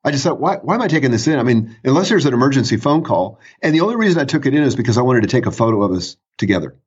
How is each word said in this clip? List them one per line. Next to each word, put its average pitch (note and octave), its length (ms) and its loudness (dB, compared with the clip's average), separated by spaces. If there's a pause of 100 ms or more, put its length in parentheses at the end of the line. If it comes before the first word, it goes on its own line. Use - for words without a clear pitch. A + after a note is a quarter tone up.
I D3 80 0
just C3+ 140 -4
thought, C3 160 -2
"Why, F3+ 160 -2
why E3 180 -4
am B3 60 -2
I G#3+ 60 -2
taking C#3+ 240 0
this A#2 160 0
in? D3+ 120 2
I C3+ 40 0
mean, A2+ 420 0
unless D#3 240 2
there's F3+ 160 2
an C3 80 2
emergency B2+ 420 2
phone D3 280 0
call." F#2 360 -4 (220)
And D#3 120 0
the D#3+ 80 2
only A3 140 -2
reason G3 240 2
I C#3+ 60 0
took C#3 200 -4
it C3+ 80 2
in D3+ 100 2
is A#2+ 120 0
because A#2 220 0
I B2 60 2
wanted B2 180 2
to G#2 60 -2
take A#2+ 180 0
a F#2+ 60 -2
photo A2 320 0
of F#2+ 80 0
us F2+ 260 -6 (200)
together. F#2 380 -2 (120)